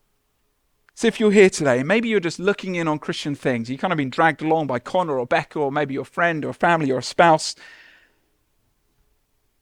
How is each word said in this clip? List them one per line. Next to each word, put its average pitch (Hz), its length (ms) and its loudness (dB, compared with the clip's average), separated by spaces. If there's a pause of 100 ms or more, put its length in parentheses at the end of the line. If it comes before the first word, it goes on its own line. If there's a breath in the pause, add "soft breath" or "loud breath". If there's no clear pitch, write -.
(960)
So - 120 -2
if 220 120 0
you're 214 140 4
here 196 180 8
today, 131 280 0
and 135 100 -4
maybe 226 200 0
you're 214 120 0
just 165 180 -6
looking 185 360 -4
in 165 140 -2
on 151 100 -2
Christian - 360 -8
things, 120 360 -4
you've 139 100 -10
kind 190 120 -2
of 170 40 -4
been 139 140 -2
dragged 160 320 0
along 160 240 0
by 131 120 -2
Connor 160 400 -2
or 123 80 -4
Becca 160 320 -2
or 139 140 0
maybe 143 220 -2
your 131 100 -6
friend 165 400 -2
or 127 80 -6
family 160 380 0
or 127 80 0
a 127 40 -6
spouse, 160 520 2 (2000 soft breath)